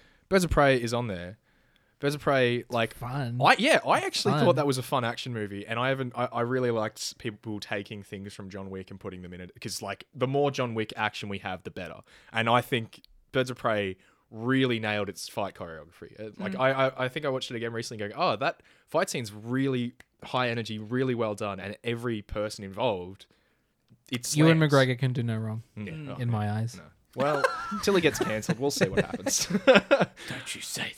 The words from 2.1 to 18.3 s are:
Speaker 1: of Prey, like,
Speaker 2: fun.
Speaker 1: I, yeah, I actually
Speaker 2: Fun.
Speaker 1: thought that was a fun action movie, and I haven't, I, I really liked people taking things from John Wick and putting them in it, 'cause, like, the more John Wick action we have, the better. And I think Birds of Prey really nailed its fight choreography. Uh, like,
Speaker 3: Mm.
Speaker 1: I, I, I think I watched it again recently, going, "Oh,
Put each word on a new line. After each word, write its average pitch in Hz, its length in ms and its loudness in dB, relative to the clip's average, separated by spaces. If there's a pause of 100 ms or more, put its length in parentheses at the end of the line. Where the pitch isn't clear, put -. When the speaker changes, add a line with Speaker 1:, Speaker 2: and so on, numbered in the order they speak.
Speaker 1:
of 143 60 -10
Prey, 123 480 4
like, 113 240 0
Speaker 2:
fun. 123 500 -6
Speaker 1:
I, - 160 8
yeah, 269 260 4
I 185 140 4
actually 359 360 0
Speaker 2:
Fun. 151 100 4
Speaker 1:
thought 175 100 8
that 147 120 2
was 131 100 2
a 127 60 -4
fun 131 200 -2
action 120 300 -4
movie, 101 340 -6
and 113 100 -4
I 123 120 0
haven't, 131 260 -2
I, 120 160 -2
I 120 100 -2
really 123 300 2
liked 110 460 -4
people 107 420 -8
taking 104 420 -8
things 98 320 -12
from 98 160 -14
John 98 200 -12
Wick 95 220 -10
and 101 80 -14
putting 92 240 -12
them 90 100 -14
in 90 80 -14
it, 90 180 -14
'cause, - 220 -8
like, 101 340 -8
the 127 120 0
more 139 240 2
John 127 220 -2
Wick 110 220 -4
action 107 320 -2
we 101 120 -6
have, 92 240 -8
the 92 80 -12
better. 85 260 -10 (340)
And 113 180 0
I 120 120 6
think 117 400 -4 (320)
Birds 127 160 2
of 123 80 -8
Prey 104 400 0 (340)
really 123 480 2
nailed 104 300 -2
its - 180 -10
fight 98 280 -6
choreography. 82 640 -14
Uh, 110 180 -10
like, - 160 -6
Speaker 3:
Mm. - 60 -6
Speaker 1:
I, 131 120 4 (160)
I, 131 180 -2
I - 20 0
think 147 180 -6
I 143 40 0
watched 131 200 -4
it 127 60 -8
again 117 180 -4
recently, 117 240 -8
going, 104 180 -6
"Oh, 151 200 2